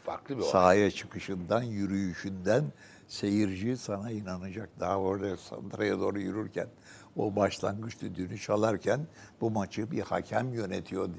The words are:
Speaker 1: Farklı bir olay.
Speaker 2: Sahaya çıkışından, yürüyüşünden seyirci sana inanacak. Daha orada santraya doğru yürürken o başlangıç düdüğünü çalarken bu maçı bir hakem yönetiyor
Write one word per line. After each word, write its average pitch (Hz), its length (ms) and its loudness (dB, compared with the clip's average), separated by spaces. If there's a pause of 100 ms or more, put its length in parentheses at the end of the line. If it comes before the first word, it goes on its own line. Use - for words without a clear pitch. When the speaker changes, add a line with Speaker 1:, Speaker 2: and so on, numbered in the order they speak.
Speaker 1:
Farklı 95 300 -6
bir 110 60 -2
olay. 76 100 2
Speaker 2:
Sahaya 95 400 8
çıkışından, 95 720 -4
yürüyüşünden 98 1000 0 (440)
seyirci 104 680 0
sana 104 340 -6
inanacak. 95 580 -6 (100)
Daha 92 200 2
orada 95 380 0
santraya 98 600 -2
doğru 98 200 0
yürürken 95 480 -4 (500)
o 104 180 0
başlangıç 104 680 0
düdüğünü 92 380 -6
çalarken 107 680 2 (340)
bu 113 100 2
maçı 107 400 -2
bir 110 100 0
hakem 107 520 -2
yönetiyor 95 640 -2